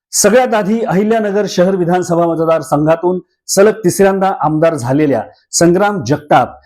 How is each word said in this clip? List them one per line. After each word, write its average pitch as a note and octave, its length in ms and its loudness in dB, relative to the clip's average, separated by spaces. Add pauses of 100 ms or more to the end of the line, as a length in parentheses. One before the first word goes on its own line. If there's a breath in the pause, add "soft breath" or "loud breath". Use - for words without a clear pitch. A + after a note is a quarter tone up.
(120)
सगळ्यात A#3 420 2
आधी A3 280 -2
अहिल्यानगर G#3 680 -2
शहर F#3+ 260 0
विधानसभा E3+ 500 0
मतदारसंघातून E3 920 0 (280)
सलग G3+ 240 4
तिसऱ्यांदा F#3+ 680 0
आमदार D#3 360 0
झालेल्या C3 460 0 (300 soft breath)
संग्राम F3+ 520 2
जगताप B2+ 640 0